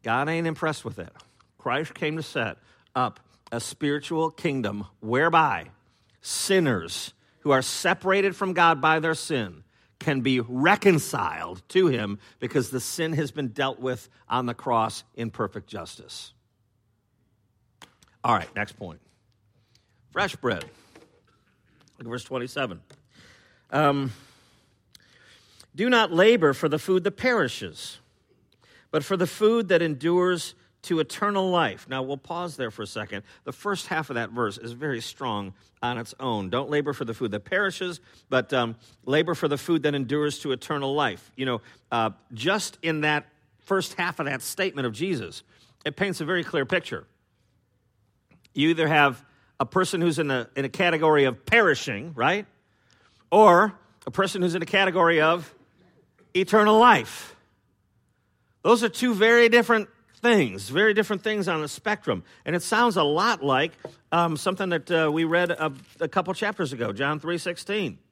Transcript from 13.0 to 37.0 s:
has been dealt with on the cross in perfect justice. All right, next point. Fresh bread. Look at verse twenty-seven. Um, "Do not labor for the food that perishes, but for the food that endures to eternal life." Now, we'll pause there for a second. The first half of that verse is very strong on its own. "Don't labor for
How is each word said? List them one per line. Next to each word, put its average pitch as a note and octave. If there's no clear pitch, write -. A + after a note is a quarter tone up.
has C#3+
been C#3
dealt C3+
with B2
on B2
the A#2+
cross A2+
in A2+
perfect G#2
justice. -
All A#2
right, E2+
next G#2
point. E2
Fresh G3
bread. F#2
Look -
at A#2+
verse A#2+
twenty-seven. B2
Um, C#3
"Do A3+
not A3+
labor F3
for D3+
the D3+
food F#3
that G3
perishes, D3
but D3+
for F#3+
the F3
food G#3+
that F3
endures E3+
to E3
eternal F#3+
life." D3
Now, C3
we'll C#3
pause E3+
there B2
for A2
a G2+
second. G#2
The C#3
first -
half D#3+
of C3+
that A#2
verse A2+
is A#2
very B2
strong G#2
on B2
its A#2
own. G#2+
"Don't B2+
labor D3
for B2